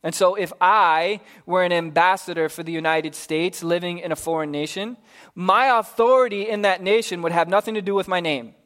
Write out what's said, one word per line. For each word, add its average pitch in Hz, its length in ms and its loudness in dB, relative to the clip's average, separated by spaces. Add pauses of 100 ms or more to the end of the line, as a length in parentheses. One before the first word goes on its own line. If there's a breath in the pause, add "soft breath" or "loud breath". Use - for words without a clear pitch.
And 165 120 -6
so 190 220 2
if 185 220 -6
I 185 640 4 (240 loud breath)
were 180 200 2
an 175 80 0
ambassador 170 760 0
for 170 140 -10
the 160 100 -8
United 160 420 -2
States 170 480 -4
living 175 360 -2
in 175 120 -8
a 151 60 -2
foreign 156 340 -4
nation, 185 460 -8 (380 loud breath)
my 226 440 2
authority 226 720 2
in 208 140 -2
that 190 200 2
nation 196 380 0
would 170 120 -2
have 170 180 2
nothing 208 240 0
to 208 80 -4
do 196 120 -4
with 190 140 -2
my 185 120 -2
name. 139 340 -4 (120)